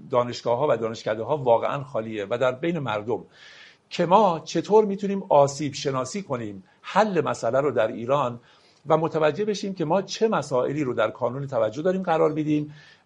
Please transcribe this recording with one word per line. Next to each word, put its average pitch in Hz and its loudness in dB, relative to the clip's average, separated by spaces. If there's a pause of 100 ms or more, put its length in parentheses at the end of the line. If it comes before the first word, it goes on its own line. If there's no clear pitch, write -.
دانشگاه‌ها 120 0
و 120 2
دانشکده‌ها 113 -4
واقعاً 123 2
خالیه 110 -6
و 120 -2
در 127 2
بین 165 -4
مردم 107 -4 (680)
که 175 -2
ما 180 4
چطور 190 2
می‌تونیم 196 -2
آسیب 143 4
شناسی 135 -4
کنیم 110 -8 (180)
حل 190 2
مسئله 123 0
رو 143 2
در 113 2
ایران 120 -2 (480)
و 160 4
متوجه 160 0
بشیم 196 -4
که 165 -4
ما 180 2
چه 214 0
مسائلی 143 0
رو 123 -2
در 110 2
کانون 127 -4
توجه 117 0
داریم 185 0
قرار 160 2
می‌دیم 151 -2 (320)